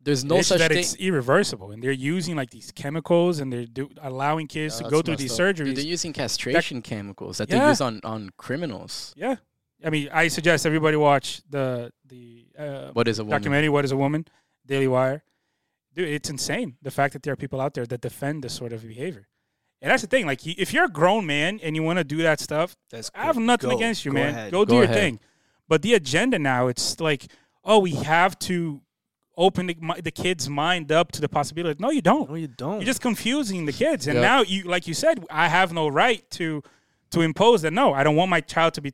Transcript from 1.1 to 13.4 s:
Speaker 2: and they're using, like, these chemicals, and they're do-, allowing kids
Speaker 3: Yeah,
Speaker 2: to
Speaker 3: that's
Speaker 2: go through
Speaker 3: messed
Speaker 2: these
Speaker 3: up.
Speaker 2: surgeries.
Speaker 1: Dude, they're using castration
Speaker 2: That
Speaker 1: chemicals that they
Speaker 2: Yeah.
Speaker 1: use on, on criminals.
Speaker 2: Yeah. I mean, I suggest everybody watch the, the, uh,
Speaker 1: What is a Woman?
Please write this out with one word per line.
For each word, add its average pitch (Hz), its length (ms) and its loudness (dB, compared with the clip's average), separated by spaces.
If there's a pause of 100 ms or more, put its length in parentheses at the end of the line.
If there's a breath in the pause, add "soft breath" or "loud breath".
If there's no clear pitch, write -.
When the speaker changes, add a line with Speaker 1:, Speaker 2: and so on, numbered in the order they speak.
Speaker 2:
and 110 120 -14
they're 127 100 -2
using, 156 440 -2
like, 135 140 -4
these - 220 -20
chemicals, 170 680 0
and 135 120 -6
they're 123 140 -6
do-, 120 240 -10 (140)
allowing 143 460 -2
kids 156 260 -6
Speaker 3:
Yeah, 113 40 -8
Speaker 2:
to 120 60 -10
Speaker 3:
that's 117 80 -4
Speaker 2:
go 151 80 6
through 165 120 -2
Speaker 3:
messed 143 100 -4
Speaker 2:
these 120 180 -4
Speaker 3:
up. - 0 -
Speaker 2:
surgeries. 175 260 2
Speaker 1:
Dude, 131 100 -2
they're 143 80 -2
using 165 280 -6
castration 135 680 -2
Speaker 2:
That 113 60 -12
Speaker 1:
chemicals 101 540 -10
that 107 100 -4
they - 80 2
Speaker 2:
Yeah. 277 140 6
Speaker 1:
use 220 100 2
on, 113 240 -2
on 110 320 -8
criminals. - 800 -8
Speaker 2:
Yeah. 226 200 -4 (460)
I 160 80 -4
mean, 147 220 -2
I 165 160 4
suggest 160 380 2
everybody 156 320 2
watch 143 500 4
the, 127 420 -4 (140)
the, 120 420 -20 (120)
uh, 139 340 -12
Speaker 1:
What 117 160 2
is 107 100 0
a 113 60 -4
Woman? 107 160 0